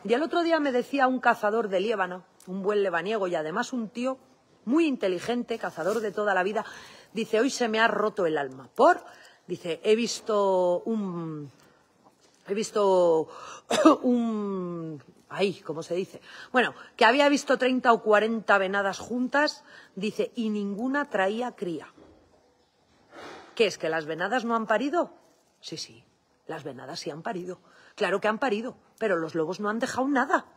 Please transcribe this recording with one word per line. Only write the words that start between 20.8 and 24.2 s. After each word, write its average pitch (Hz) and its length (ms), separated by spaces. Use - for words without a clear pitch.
traía 214 460
cría". 170 320
¿Qué 220 120
es, - 100
que 160 120
las 160 160
venadas 190 400